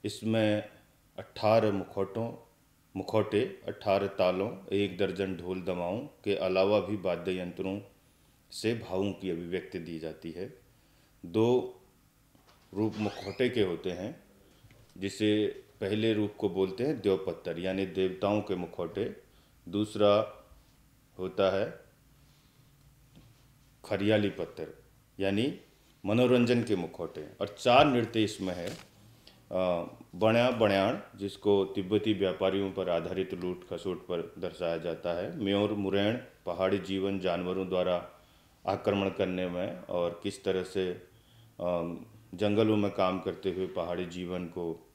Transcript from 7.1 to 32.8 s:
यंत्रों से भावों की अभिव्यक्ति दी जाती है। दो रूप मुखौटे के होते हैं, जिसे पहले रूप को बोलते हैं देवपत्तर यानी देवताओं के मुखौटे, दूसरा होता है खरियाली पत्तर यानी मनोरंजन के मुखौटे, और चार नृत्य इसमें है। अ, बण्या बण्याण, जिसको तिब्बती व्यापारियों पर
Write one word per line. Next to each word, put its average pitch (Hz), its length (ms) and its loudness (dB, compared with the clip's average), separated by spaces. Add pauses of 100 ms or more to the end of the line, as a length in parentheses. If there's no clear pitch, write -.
यंत्रों 92 420 -4 (720)
से 113 240 -2
भावों 98 380 -2
की 92 180 -4
अभिव्यक्ति 87 480 -6
दी 82 200 -8
जाती 80 340 -10
है। 87 260 -10 (680)
दो 113 540 2 (920)
रूप 107 220 0
मुखौटे 104 520 -2
के 117 140 2
होते 90 280 -2
हैं, 98 320 -8 (760)
जिसे 104 480 2 (340)
पहले 107 340 2
रूप 104 240 -2
को 104 100 0
बोलते 95 360 0
हैं 143 160 -2
देवपत्तर 92 580 0
यानी 95 280 0
देवताओं 95 540 0
के 101 140 -4
मुखौटे, 90 640 -6 (520)
दूसरा 104 720 2 (760)
होता 92 420 2
है - 200 -4 (2000)
खरियाली 101 460 2
पत्तर - 520 -10 (380)
यानी 104 400 0 (460)
मनोरंजन 120 560 4
के 107 140 0
मुखौटे, 82 520 -8 (120)
और 101 80 -2
चार 127 380 6
नृत्य 113 380 2
इसमें 92 300 -4
है। 90 380 -10 (600)
अ, 90 320 0 (300)
बण्या 113 360 4
बण्याण, 110 480 4 (200)
जिसको 101 460 2
तिब्बती 98 480 0
व्यापारियों 95 600 0
पर 95 160 -2